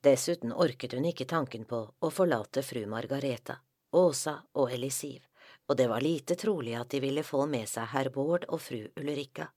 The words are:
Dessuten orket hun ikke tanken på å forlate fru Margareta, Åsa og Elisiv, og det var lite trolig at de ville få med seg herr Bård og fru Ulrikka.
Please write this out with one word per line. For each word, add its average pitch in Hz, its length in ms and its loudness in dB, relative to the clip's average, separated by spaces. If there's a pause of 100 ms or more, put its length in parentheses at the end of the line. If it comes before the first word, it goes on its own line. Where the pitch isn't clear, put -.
Dessuten 139 480 4
orket - 420 0
hun 131 140 -2
ikke - 180 -4
tanken 131 400 -4
på 117 120 -6 (220)
å 165 120 0
forlate 135 560 2
fru 120 140 -6 (100)
Margareta, 127 720 -4 (340)
Åsa 156 380 4 (260)
og 127 160 2
Elisiv, 135 460 -6 (480)
og 143 100 4
det 123 80 6
var 113 160 2
lite 165 320 0
trolig 156 400 -2
at 120 160 -6
de 139 80 0
ville 139 240 0
få 143 240 2
med 120 240 -2
seg 113 220 -4
herr 135 180 2
Bård 151 380 0
og 165 120 -2
fru 113 200 -8 (180)
Ulrikka. 143 580 -6